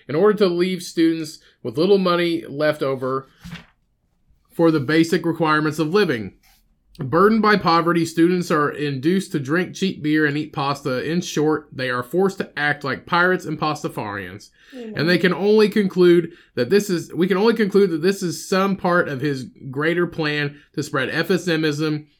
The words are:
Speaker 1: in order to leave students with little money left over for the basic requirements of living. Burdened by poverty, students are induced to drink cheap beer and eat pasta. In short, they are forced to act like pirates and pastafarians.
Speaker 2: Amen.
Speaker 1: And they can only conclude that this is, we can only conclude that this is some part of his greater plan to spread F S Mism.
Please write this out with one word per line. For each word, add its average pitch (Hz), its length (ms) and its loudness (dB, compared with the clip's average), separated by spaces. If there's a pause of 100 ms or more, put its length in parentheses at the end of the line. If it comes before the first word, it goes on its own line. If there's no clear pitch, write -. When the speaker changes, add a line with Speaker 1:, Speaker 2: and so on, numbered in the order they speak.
Speaker 1:
in 135 100 -6
order 196 240 4
to 202 80 4
leave 180 360 0
students 165 560 -2 (240)
with 123 140 -8
little 190 200 4
money 175 480 0
left 151 380 -2
over 131 460 -4 (1200)
for 165 180 4
the 156 120 2
basic 165 440 2
requirements 156 540 0
of 156 140 -2
living. 139 400 0 (640)
Burdened 190 440 2
by 208 160 4
poverty, 170 480 2
students 175 460 2
are 147 180 2
induced 147 640 -2
to 151 60 -2
drink 151 360 -4
cheap - 280 -4
beer 151 220 2
and 143 120 0
eat 151 160 -8
pasta. 139 560 -4
In 170 120 -2
short, 156 500 -2
they 127 180 -6
are 123 140 -4
forced 190 360 -2
to - 200 -8
act 147 240 -2
like 131 220 -6
pirates 175 400 0
and 151 140 -8
pastafarians. 107 920 -8 (240)
Speaker 2:
Amen. 233 240 -14
Speaker 1:
And 143 120 0
they 180 80 4
can 180 160 2
only 208 360 4
conclude 180 640 4 (240)
that 123 140 0
this 208 200 2
is, 165 240 -4
we 165 140 0
can 190 100 0
only 220 160 4
conclude 202 380 2
that 160 100 -4
this 196 220 0
is 160 240 -6
some 190 300 0
part 175 300 0
of 135 140 -6
his 135 240 -4 (260)
greater 165 360 0
plan 147 520 -4 (140)
to 151 100 -4
spread 131 260 -4
F 165 220 -2
S 175 160 -2
Mism. 156 600 -2 (120)